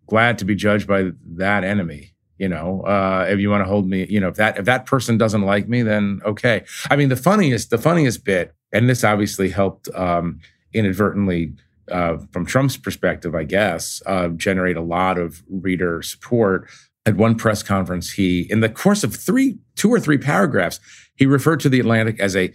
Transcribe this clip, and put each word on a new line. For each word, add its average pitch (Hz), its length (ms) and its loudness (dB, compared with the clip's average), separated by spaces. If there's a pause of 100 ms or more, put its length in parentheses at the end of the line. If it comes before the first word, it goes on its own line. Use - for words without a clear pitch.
glad 117 320 2
to 101 60 -8
be 104 80 0
judged 101 320 0
by 95 260 0 (260)
that 98 260 0
enemy. 87 460 -4 (280)
You 95 120 -2
know, 87 320 -4
uh, 95 480 0
if 101 100 2
you 101 100 2
wanna 101 140 2
hold 98 240 0
me, 92 220 -2
you 104 100 0
know, 92 80 0
if 85 80 -6
that, 107 220 0
if 101 80 -6
that 131 200 0
person 120 320 0
doesn't 107 260 2
like 101 260 0
me, 123 120 0
then 104 440 0
okay. 107 380 -2 (260)
I 143 80 2
mean, 143 100 2
the 131 80 2
funniest, 170 540 2
the 117 80 2
funniest 147 480 0
bit, 90 280 -2 (200)
and 113 160 4
this 123 140 0
obviously 101 460 2
helped, 95 460 -2
um, 87 440 -2 (340)
inadvertently, 95 800 0 (380)
uh, 85 260 -2 (140)
from 87 140 -6
Trump's 135 300 0
perspective, 85 600 -4
I 80 80 -2
guess, 87 640 -2
uh, 90 240 0
generate 92 460 -2
a 82 60 -6
lot 90 360 0
of 85 320 -6
reader 90 520 -2
support. 104 640 0 (380)
At 107 100 2
one 113 200 4
press 107 280 0
conference, 90 500 -2
he, 90 360 0
in 110 120 0
the 110 80 2
course 202 340 0
of 113 120 -2
three, 254 420 0 (180)
two 202 180 2
or 214 60 4
three 147 180 2
paragraphs, 127 600 0 (360)
he 135 100 4
referred 143 360 4
to 147 80 2
The 131 100 4
Atlantic 113 400 2
as 98 160 0
a 92 180 0